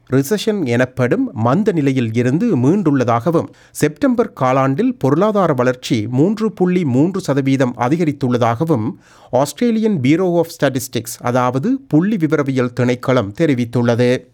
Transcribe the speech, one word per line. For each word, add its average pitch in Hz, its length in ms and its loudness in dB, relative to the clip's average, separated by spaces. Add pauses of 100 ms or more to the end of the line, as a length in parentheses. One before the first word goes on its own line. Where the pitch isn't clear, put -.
recession 202 580 0
எனப்படும் 123 580 0 (120)
மந்த 135 360 0
நிலையில் 135 420 0
இருந்து 127 340 0 (100)
மீண்டுள்ளதாகவும், 139 920 0 (280)
செப்டம்பர் 220 580 0
காலாண்டில் 135 640 0
பொருளாதார 175 580 2
வளர்ச்சி 127 440 -2 (120)
மூன்று 202 420 0
புள்ளி 180 340 0
மூன்று 156 360 0
சதவீதம் 135 560 0
அதிகரித்துள்ளதாகவும் 123 1080 0 (480)
ஆஸ்திரேலியன் 220 680 0
Bureau 165 360 2
of 165 160 0
Statistics, 127 680 -4
அதாவது 127 500 0 (160)
புள்ளி 185 320 2
விவரவியல் 135 560 -2
திணைக்களம் 123 580 0
தெரிவித்துள்ளது. 123 760 0 (220)